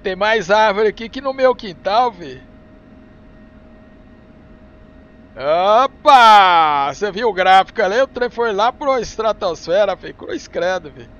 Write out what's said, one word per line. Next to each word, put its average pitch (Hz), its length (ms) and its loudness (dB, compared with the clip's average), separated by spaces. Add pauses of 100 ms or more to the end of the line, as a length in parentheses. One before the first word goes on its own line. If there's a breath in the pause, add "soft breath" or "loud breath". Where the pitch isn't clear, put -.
Tem 190 140 -6
mais 202 340 -2
árvore 214 380 2
aqui 220 200 -6
que 262 140 -12
no 269 120 -8
meu 262 200 0
quintal, 214 580 -4
vi. 143 300 -18 (3500)
Opa! 185 1040 4
Você 202 200 -8
viu 220 180 -4
o 196 40 -6
gráfico 185 500 2
ali? 202 180 -2
O 269 60 0
trem 240 240 -8
foi 233 200 -4
lá 220 220 -2
pro 269 240 -4
estratosfera, 202 1000 -4
fi. - 160 -18
Cruz - 360 -14
credo, 175 420 -8
vi. 120 180 -20 (120)